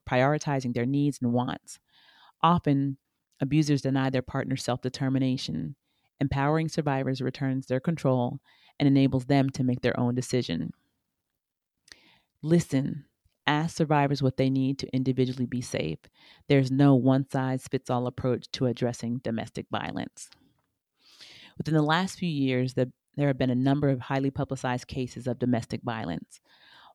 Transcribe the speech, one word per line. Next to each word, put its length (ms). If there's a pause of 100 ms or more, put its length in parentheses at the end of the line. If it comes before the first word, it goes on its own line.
prioritizing 680
their 120
needs 360
and 100
wants. 480 (640)
Often, 540 (420)
abusers 420
deny 280
their 120
partner 360
self-determination. 1200 (420)
Empowering 480
survivors 540
returns 460
their 120
control 600 (400)
and 80
enables 400
them 240
to 120
make 180
their 160
own 180
decision. 580 (1700)
Listen. 640 (440)
Ask 280
survivors 440
what 140
they 140
need 300
to 140
individually 520
be 160
safe. 380 (500)
There's 200
no 260
one-size-fits-all 1120
approach 460
to 140
addressing 540
domestic 520
violence. 580 (1300)
Within 160
the 80
last 380
few 80
years, 460
the, 180 (240)
there 120
have 100
been 120
a 60
number 320
of 140
highly 300
publicized 560
cases 400
of 120
domestic 420
violence. 600 (540)